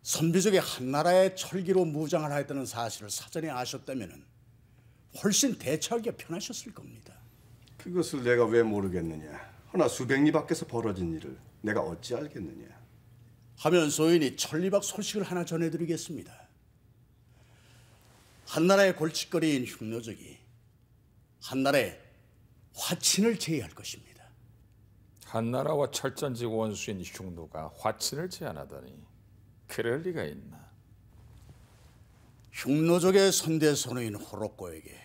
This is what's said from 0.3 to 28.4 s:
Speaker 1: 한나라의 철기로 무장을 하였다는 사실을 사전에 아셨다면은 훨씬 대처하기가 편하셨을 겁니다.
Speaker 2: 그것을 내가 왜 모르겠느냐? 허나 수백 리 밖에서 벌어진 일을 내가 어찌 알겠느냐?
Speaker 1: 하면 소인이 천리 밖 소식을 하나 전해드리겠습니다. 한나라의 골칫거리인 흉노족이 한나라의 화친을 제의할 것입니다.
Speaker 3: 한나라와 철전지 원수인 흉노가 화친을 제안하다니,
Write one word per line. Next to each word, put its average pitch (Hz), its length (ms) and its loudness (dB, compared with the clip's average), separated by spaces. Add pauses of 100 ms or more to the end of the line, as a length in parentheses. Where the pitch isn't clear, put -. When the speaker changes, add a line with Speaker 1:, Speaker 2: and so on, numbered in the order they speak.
Speaker 1:
한나라의 170 760 2
철기로 185 480 0
무장을 151 480 -2
하였다는 139 320 -4
사실을 113 460 -8
사전에 - 400 -8
아셨다면은 123 720 -8 (1000)
훨씬 208 360 2
대처하기가 214 580 -2
편하셨을 - 560 -10
겁니다. - 420 -20 (640)
Speaker 2:
그것을 160 480 -2
내가 120 220 6
왜 117 160 6
모르겠느냐? 87 680 0 (400)
허나 165 160 4
수백 135 380 2
리 156 80 6
밖에서 156 320 0
벌어진 95 480 -2
일을 76 260 -10 (220)
내가 107 220 0
어찌 85 320 -6
알겠느냐? 131 520 -10 (920)
Speaker 1:
하면 160 340 4
소인이 156 480 4
천리 170 320 -2
밖 202 120 2
소식을 208 420 -4
하나 175 200 -4
전해드리겠습니다. 160 1040 -4 (2000)
한나라의 185 500 6
골칫거리인 156 720 0
흉노족이 113 720 -10 (1040)
한나라의 131 580 2 (720)
화친을 - 640 0
제의할 135 340 -4
것입니다. - 540 -16 (1000)
Speaker 3:
한나라와 135 640 -2
철전지 127 560 -4
원수인 110 560 -4
흉노가 82 720 -12
화친을 143 540 -4
제안하다니, 71 880 -12 (480)